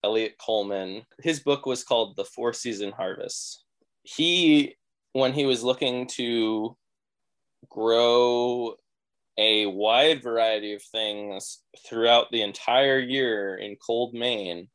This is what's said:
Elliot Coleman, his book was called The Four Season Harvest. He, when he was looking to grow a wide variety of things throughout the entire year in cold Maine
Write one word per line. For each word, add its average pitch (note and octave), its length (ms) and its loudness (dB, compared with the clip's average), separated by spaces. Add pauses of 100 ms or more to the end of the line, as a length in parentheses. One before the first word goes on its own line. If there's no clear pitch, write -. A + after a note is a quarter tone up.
Elliot A2 360 0
Coleman, G2+ 640 -4 (180)
his D#3+ 200 -2
book C#3 260 0
was B2 160 -4
called A2+ 320 0
The G2 100 -6
Four A#2+ 280 -4
Season G2+ 380 -8
Harvest. - 760 -10 (360)
He, D#3+ 720 2 (380)
when C3 180 2
he C#3+ 140 0
was B2 180 0
looking B2+ 440 -2
to A#2 680 -2 (960)
grow A#2+ 1080 2 (600)
a G#2+ 280 4
wide A#2+ 580 2
variety A2+ 500 0
of G2+ 80 -12
things G#2 760 -8 (260)
throughout A#2 460 4
the A#2 100 -2
entire C3 580 2
year A#2+ 580 -2
in G#2 180 -12 (100)
cold A#2+ 280 -2
Maine G#2 600 -4